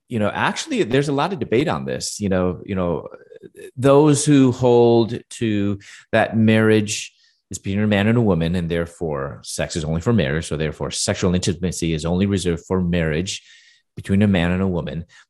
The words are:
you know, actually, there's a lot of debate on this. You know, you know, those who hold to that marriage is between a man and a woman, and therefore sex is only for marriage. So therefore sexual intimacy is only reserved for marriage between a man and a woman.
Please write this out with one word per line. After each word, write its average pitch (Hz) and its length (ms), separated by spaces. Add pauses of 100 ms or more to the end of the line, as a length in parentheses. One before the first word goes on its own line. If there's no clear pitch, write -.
you 120 120
know, 104 100
actually, 196 540
there's 139 260
a 143 40
lot 151 200
of 160 60
debate 117 280
on 76 180
this. - 340
You 101 100
know, 90 360
you 101 100
know, 87 320 (680)
those 139 500
who 135 260
hold 117 680 (120)
to 101 480 (320)
that 110 260
marriage 110 760 (360)
is 98 80
between 101 260
a 107 40
man 104 200
and 117 100
a 123 40
woman, 85 340
and 85 140
therefore 80 720
sex - 320
is 80 80
only 80 180
for 120 120
marriage. 78 340
So 80 80
therefore 73 360
sexual 95 420
intimacy 87 600
is 76 120
only 90 200
reserved 90 400
for 95 160
marriage 85 600 (540)
between 98 280
a 107 40
man 87 220
and 90 120
a 95 60
woman. 85 380 (240)